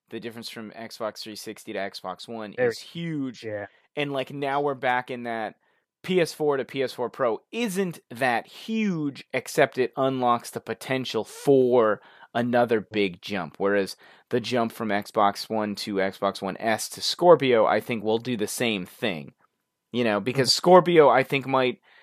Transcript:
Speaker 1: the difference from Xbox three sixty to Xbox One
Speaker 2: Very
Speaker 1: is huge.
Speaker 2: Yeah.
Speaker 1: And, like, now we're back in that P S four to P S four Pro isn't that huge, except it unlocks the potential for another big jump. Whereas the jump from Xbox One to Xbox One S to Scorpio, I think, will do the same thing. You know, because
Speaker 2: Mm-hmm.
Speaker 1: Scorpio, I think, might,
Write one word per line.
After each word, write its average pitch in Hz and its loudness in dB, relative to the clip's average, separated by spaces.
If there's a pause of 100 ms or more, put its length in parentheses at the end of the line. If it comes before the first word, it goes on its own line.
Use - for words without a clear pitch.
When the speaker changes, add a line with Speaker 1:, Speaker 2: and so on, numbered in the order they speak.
Speaker 1:
the 113 -10
difference 113 -12
from 110 -14
Xbox 110 -10
three 107 -14
sixty - -14
to 101 -6
Xbox 95 -10
One 110 -12
Speaker 2:
Very 123 0
Speaker 1:
is - -4
huge. 151 -8
Speaker 2:
Yeah. 104 -8 (280)
Speaker 1:
And, 143 -6
like, 135 -6
now 143 -2
we're 143 0
back 127 -2
in 123 -10
that 113 -6 (480)
P 185 0
S 156 0
four 147 0
to 123 -4
P 135 -4
S 120 -4
four 117 -6
Pro 117 -2 (140)
isn't 196 -4 (120)
that 120 -2
huge, 185 -4 (100)
except - 0
it 123 0
unlocks 127 0
the 120 -10
potential 120 -4
for 123 4 (340)
another 120 2
big 98 -2
jump. 90 -8
Whereas 98 0 (340)
the 123 -2
jump 117 -2
from 113 -6
Xbox 101 0
One 107 -2
to 104 -8
Xbox 95 -2
One 95 -6
S 110 -2
to - -16
Scorpio, 135 6
I 101 2
think, 113 -6
will 107 0
do 120 -6
the 104 -2
same 107 -2
thing. 80 -8 (580)
You 120 0
know, 104 2
because 123 0
Speaker 2:
Mm-hmm. - 2
Speaker 1:
Scorpio, 175 8
I 127 6
think, 135 -4
might, 131 0 (240)